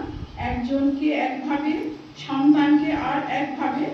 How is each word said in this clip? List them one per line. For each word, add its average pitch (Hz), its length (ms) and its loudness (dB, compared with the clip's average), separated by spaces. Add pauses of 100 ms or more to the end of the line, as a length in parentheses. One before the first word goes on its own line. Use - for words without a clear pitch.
(380)
একজনকে 277 720 0
একভাবে, 294 640 -2 (560)
সন্তানকে 294 640 6
আর 294 380 0
একভাবে 285 640 -2